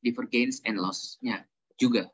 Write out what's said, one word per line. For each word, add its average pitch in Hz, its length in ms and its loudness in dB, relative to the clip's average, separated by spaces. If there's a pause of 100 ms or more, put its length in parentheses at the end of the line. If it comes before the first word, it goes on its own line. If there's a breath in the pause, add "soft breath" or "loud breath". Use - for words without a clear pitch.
defer 120 240 0
gains 127 320 0
and 107 160 -2
loss-nya 95 640 -4 (320)
juga. 117 400 4